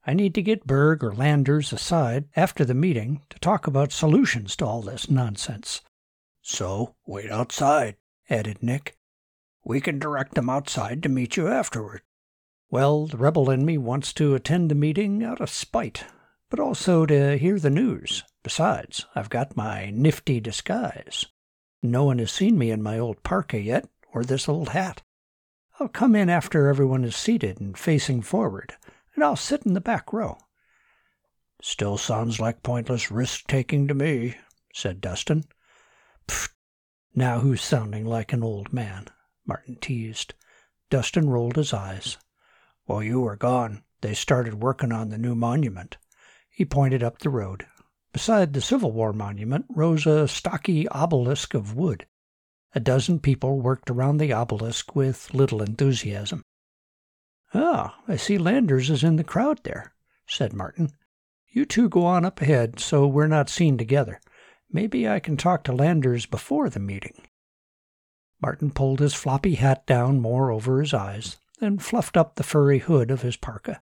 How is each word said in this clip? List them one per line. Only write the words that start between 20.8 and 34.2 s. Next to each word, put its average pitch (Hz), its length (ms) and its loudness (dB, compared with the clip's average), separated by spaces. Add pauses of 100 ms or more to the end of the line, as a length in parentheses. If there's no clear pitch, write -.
No 123 220 2
one 131 140 2
has 113 120 -2
seen 208 260 4
me 117 140 2
in 107 100 -2
my 107 160 -4
old 113 240 -4
parka - 380 -2
yet, 113 300 -2 (240)
or 117 100 -2
this 131 240 -2
old 156 220 -2
hat. 185 340 -4 (720)
I'll 262 120 -4
come 247 260 4
in 202 140 4
after 165 380 4
everyone 135 360 4
is 117 140 -4
seated 113 420 0
and 98 180 -10
facing 139 440 0
forward, 143 540 -4 (400)
and 294 100 2
I'll 285 100 2
sit - 280 -4
in 190 100 2
the 180 80 0
back - 320 -4
row." 214 240 -6 (1200)
"Still 101 360 -4
sounds 113 420 -2
like 110 240 -4
pointless 120 480 -2
risk-taking 135 800 0
to 147 40 0
me," 135 440 -2 (360)